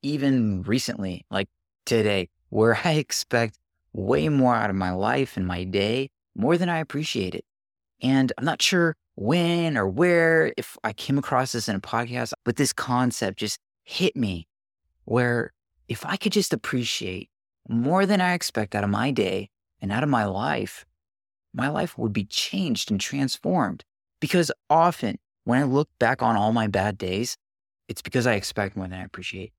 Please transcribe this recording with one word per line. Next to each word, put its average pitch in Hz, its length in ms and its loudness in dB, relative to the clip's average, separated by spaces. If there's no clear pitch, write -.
even 135 600 2
recently, 98 640 -4
like 101 180 -2
today, 104 440 2
where 110 320 4
<laughs> - 20 -10
I 165 100 2
expect 120 640 -2
way 139 360 0
more 127 260 4
out 110 140 0
of 95 60 -2
my 92 160 0
life 117 460 0
and 92 80 -2
my 92 180 -4
day, 104 460 0
more 151 240 2
than 175 120 0
I 165 100 -2
appreciate 127 560 -4
it. 87 80 -8
And 131 360 4
I'm 127 80 -6
not 160 160 -2
sure 170 340 2
when 170 600 0
or 98 100 2
where, 165 720 4
if - 260 -10
I 107 100 -2
came 139 240 -2
across 131 340 0
this 117 180 -4
in 101 60 0
a 98 60 -4
podcast, 120 520 -4
but - 100 0
this 139 180 2
concept 123 640 0
just - 220 -6
hit - 320 -2
me, 95 320 -4
where 120 460 0
if - 180 -8
I 170 100 -4
could 202 160 -2
just - 220 0
appreciate 113 760 -6
more 175 380 2
than 190 160 2
I 180 120 2
expect 110 400 -4
out 104 100 0
of 104 60 0
my 110 220 0
day 98 380 0
and 98 100 -6
out 117 120 0
of 147 60 0
my 117 160 2
life, 104 600 -4
my 139 160 -2
life 151 280 -4
would 113 160 -2
be 104 100 -2
changed - 680 -4
and 98 80 0
transformed. 139 840 -2
Because 165 320 2
often 165 480 2
when 123 160 2
I 143 40 2
look 139 260 2
back 123 220 2
on 113 140 2
all 107 180 2
my 113 140 2
bad 98 300 0
days, 98 400 -4
it's - 140 -10
because 127 260 0
I 120 60 4
expect 101 440 -4
more 92 100 -6
than 92 120 -10
I 87 40 -10
appreciate. - 540 -12